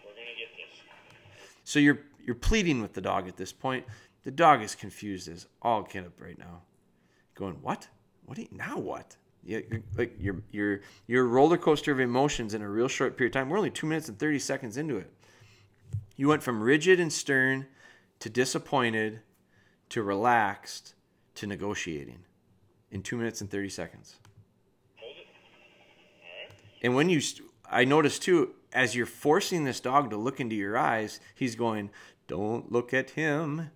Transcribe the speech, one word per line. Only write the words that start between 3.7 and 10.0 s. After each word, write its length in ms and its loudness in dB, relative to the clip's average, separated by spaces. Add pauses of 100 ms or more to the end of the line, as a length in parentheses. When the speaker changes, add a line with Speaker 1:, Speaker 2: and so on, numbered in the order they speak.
Speaker 2:
The 80 -8
dog 320 6
is 120 -8
confused 540 -10
as 180 -16 (160)
all 200 0
get 240 -12
up 140 -20
right 180 -18
now, 240 -18 (720)
going, 280 -8
"What? 260 -6 (380)
What 100 -16
do 60 -12
you, 100 -16
now 260 -10
what?" 380 -10 (260)
Yeah, 180 -6 (100)
you're, 100 -4 (160)
like, 240 -4